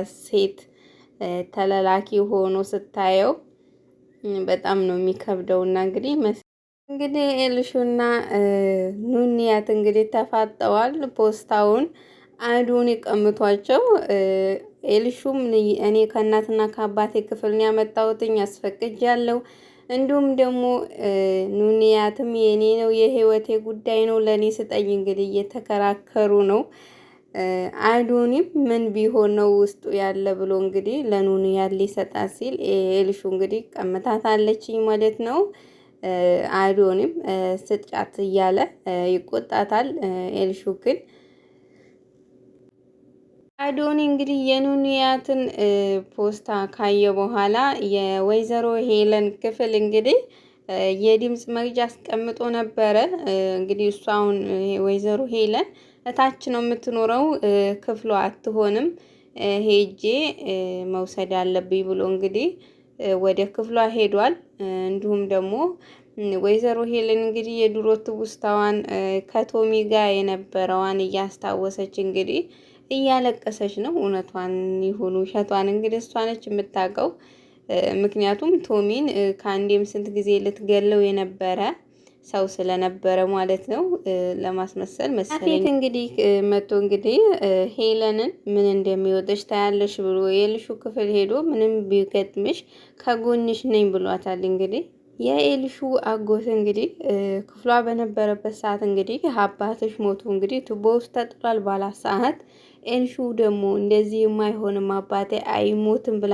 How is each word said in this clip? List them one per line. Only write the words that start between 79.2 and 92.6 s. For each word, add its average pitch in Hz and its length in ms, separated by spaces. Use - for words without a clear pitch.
ከአንዴም 202 500
ስንት 208 260
ጊዜ 202 180
ልትገለው 202 640
የነበረ 190 580
ሰው 196 200
ስለነበረ 185 720
ማለት 190 400
ነው። 254 140
እ፣ 190 100
ለማስመሰል 190 760
መሰለኝ። 285 380
ያፌት 381 180
እንግዲህ፣ 254 380
እ፣ 208 120
መጥቶ 202 340
እንግዲህ፣ 202 400
እ፣ 202 100
ሄለንን 220 600
«ምን 202 220
እንደሚወጥሽ 190 800
ታያለሽ» 202 540
ብሎ 190 200
የልሹ 208 360
ክፍል 220 340
ሄዶ 202 220
«ምንም 220 300
ቢገጥምሽ 196 720